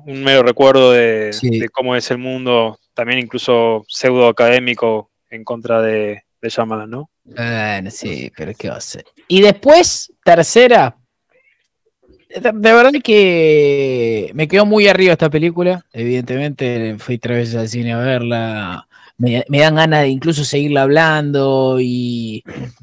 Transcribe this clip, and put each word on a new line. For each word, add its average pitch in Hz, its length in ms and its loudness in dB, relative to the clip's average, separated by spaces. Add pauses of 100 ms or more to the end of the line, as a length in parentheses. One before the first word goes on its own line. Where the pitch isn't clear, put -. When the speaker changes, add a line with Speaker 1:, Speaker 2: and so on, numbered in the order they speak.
Speaker 1:
un 139 160 -12
mero 135 220 4
recuerdo 131 480 4
de, 110 400 0
Speaker 2:
Sí. 117 260 -4
Speaker 1:
de 113 120 -4
cómo 127 260 -4
es 117 160 -6
el 123 60 -4
mundo, 123 600 -4 (160)
también 123 240 -4
incluso 117 720 -2
pseudo 127 400 0
académico 117 800 0 (180)
en 113 140 -20
contra 113 400 -4
de, 107 400 -4 (180)
de 117 80 -10
Shyamalan, 110 420 -6
¿no? 135 200 -14 (140)
Speaker 2:
Bueno, 107 680 -8
sí, 73 460 -12
pero 80 220 -12
¿qué - 100 -12
va 67 80 -10
a - 40 -14
ser? - 240 -16 (240)
Y 190 120 4
después, 254 720 4 (120)
tercera, 175 720 4 (1300)
de, 185 120 -14 (120)
de 220 200 2
verdad 240 200 6 (100)
que 143 1300 2
me 151 140 -4
quedó 202 180 2
muy 208 220 4
arriba 185 240 4
esta 156 180 0
película. 175 640 -2
Evidentemente, 123 1040 -6
fui 120 200 -8
tres 120 200 -4
veces 117 180 -4
al 113 120 -4
cine 117 240 -6
a 117 60 -4
verla. 117 920 -6 (300)
Me, 123 300 -2
me 143 120 0
dan 156 160 4
ganas 156 260 2
de 139 60 0
incluso 143 360 -2
seguirla 143 380 -2
hablando 139 1000 0
y, 120 640 -6 (400)